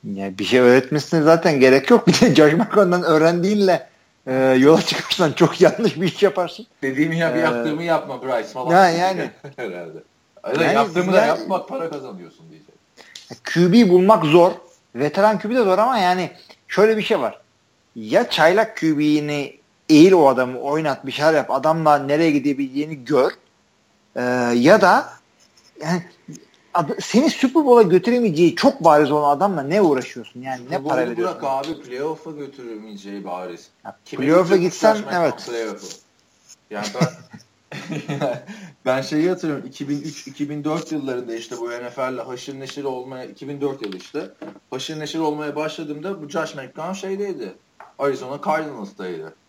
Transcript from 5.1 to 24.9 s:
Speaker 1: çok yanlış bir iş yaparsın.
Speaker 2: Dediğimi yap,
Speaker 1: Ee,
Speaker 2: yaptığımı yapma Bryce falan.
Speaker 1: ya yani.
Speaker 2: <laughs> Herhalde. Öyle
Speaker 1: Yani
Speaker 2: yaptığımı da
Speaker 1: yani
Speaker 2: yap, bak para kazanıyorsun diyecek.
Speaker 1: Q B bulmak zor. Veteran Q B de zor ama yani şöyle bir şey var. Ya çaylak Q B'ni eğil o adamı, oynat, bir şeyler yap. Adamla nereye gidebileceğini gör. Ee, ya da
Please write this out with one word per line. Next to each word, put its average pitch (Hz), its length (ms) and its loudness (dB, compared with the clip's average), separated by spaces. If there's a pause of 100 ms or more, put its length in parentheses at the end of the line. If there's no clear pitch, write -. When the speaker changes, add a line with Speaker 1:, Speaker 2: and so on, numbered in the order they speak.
Speaker 1:
çok - 280 2
yanlış 180 400 2
bir 190 60 0
iş - 160 -2
yaparsın. 185 440 -2 (160)
Speaker 2:
Dediğimi 156 360 -2
yap, 160 180 0
Speaker 1:
Ee, - 20 0
Speaker 2:
yaptığımı 151 440 -2
yapma 147 400 -4
Bryce 123 260 -4
falan. 127 240 -4
Speaker 1:
ya 180 180 6
yani. 170 400 -4 (120)
Speaker 2:
<laughs> 139 140 -18
Herhalde. 87 420 -12 (440)
Öyle 160 220 -2
Speaker 1:
Yani 165 100 2
Speaker 2:
yaptığımı 185 380 0
da 190 40 4
Speaker 1:
yani 226 120 4
Speaker 2:
yap, - 100 0 (120)
bak 180 180 -4
para 170 220 -8
kazanıyorsun 160 600 -16
diyecek. - 240 -20 (680)
Speaker 1:
Q 175 280 2
B 226 160 6
bulmak 180 360 6
zor. 170 280 6 (420)
Veteran 190 440 0
Q 214 120 -8
B 202 40 -2
de 208 80 2
zor 190 160 2
ama 240 200 0
yani 180 320 0 (380)
şöyle 214 280 2
bir 208 60 -4
şey 190 180 0
var. 110 200 -6 (560)
Ya 143 340 -2
çaylak 185 460 2
Q 156 220 0
B'ni 147 580 -2 (320)
eğil 160 240 10
o 156 160 6
adamı, 127 300 0
oynat, 143 480 -4
bir 131 60 -10
şeyler 156 220 0
yap. 139 160 0
Adamla 151 480 2
nereye 147 320 0
gidebileceğini 139 720 -4
gör. 147 280 2 (840)
Ee, 123 60 -4 (320)
ya 147 260 6
da 202 280 4 (720)